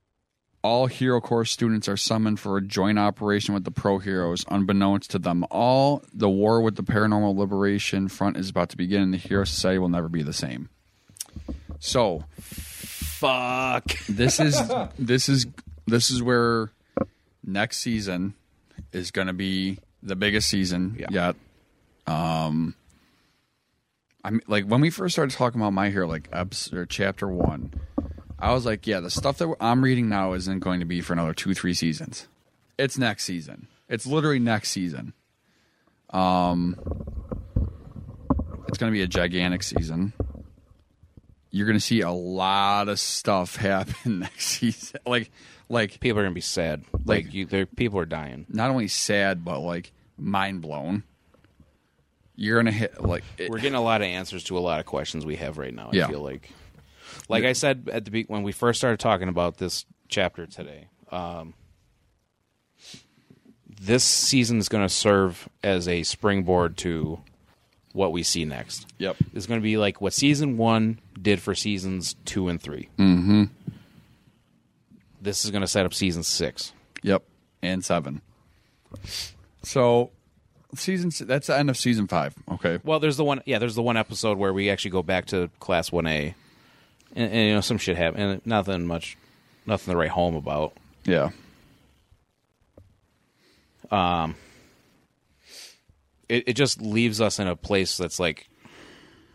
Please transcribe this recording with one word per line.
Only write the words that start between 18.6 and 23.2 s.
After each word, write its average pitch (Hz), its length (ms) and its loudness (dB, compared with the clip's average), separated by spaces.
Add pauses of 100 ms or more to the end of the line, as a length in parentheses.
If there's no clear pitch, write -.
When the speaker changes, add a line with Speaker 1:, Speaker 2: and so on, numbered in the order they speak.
Speaker 1:
is 90 180 -8
gonna 92 220 -2
be 95 460 -2 (220)
the 98 140 -6
biggest 104 340 2
season 92 500 0
Speaker 2:
Yeah. - 100 -8
Speaker 1:
yet. 87 260 0 (720)
Um, 80 680 0 (1500)